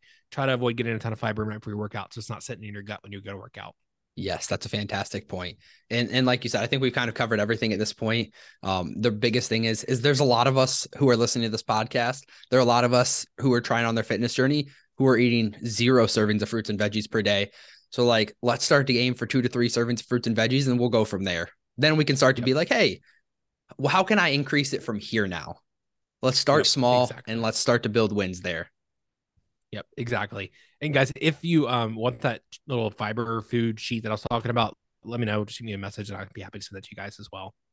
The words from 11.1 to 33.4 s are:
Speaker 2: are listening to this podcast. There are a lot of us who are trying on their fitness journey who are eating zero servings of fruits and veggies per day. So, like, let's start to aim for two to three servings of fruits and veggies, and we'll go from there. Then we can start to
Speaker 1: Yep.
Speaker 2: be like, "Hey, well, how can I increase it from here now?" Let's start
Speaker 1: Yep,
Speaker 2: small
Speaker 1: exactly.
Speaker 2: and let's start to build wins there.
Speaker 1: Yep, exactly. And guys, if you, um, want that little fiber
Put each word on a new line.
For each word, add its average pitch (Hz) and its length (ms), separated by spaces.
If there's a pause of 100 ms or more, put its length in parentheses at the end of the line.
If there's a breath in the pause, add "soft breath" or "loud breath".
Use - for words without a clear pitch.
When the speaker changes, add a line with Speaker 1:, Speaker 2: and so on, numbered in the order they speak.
Speaker 2:
are 120 60
listening 117 280
to 113 60
this 110 120
podcast. 117 600 (280 loud breath)
There 127 80
are 131 40
a 120 40
lot 120 180
of 123 100
us - 320 (120)
who 131 140
are 120 80
trying 117 240
on 113 100
their 113 100
fitness 117 280
journey 143 360 (280 loud breath)
who 135 100
are 127 120
eating 117 360 (120)
zero 117 400
servings 107 340
of 101 80
fruits 110 220
and 104 80
veggies 104 320
per 117 100
day. 101 300 (400 loud breath)
So, 123 160
like, 110 340
let's 120 240
start 143 220
to 127 100
aim 123 180
for 117 120
two 127 160
to 120 80
three 120 180
servings 117 320
of - 60
fruits 123 200
and 117 80
veggies, 123 320
and 123 140
we'll 123 80
go 110 160
from 98 180
there. 87 280 (260)
Then 156 220
we 151 80
can 135 100
start 131 200
to - 40
Speaker 1:
Yep. 120 60
Speaker 2:
be 131 80
like, 165 160
"Hey, 180 320 (760 soft breath)
well, 135 140
how 190 120
can 208 160
I 180 100
increase 143 440
it - 100
from 107 160
here 104 280
now?" 85 320 (640)
Let's 131 160
start 147 220
Speaker 1:
Yep, 131 80
Speaker 2:
small 123 360
Speaker 1:
exactly. - 300
Speaker 2:
and 113 80
let's 110 160
start 120 240
to 110 80
build 110 220
wins 92 280
there. 85 300 (1000)
Speaker 1:
Yep, 104 140 (120)
exactly. 104 540 (280 soft breath)
And 151 120
guys, 135 240
if - 280
you, 165 240
um, 117 280
want 120 240
that 120 220 (240)
little 117 240
fiber 113 520